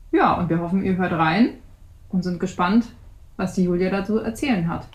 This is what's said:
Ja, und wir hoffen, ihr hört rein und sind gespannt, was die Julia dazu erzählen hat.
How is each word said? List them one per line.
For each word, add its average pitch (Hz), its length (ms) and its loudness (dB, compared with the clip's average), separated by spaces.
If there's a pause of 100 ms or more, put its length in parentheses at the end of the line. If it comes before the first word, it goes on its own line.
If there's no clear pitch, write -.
(100)
Ja, 339 240 4
und 175 160 -2
wir 165 80 0
hoffen, 175 260 -2
ihr 190 120 0
hört 180 160 -2
rein 165 380 2 (580)
und 180 160 -2
sind 180 160 -4
gespannt, 185 460 0 (500)
was 190 180 -4
die 190 80 2
Julia 180 280 2
dazu 196 280 -2
erzählen 226 500 -2
hat. - 260 -8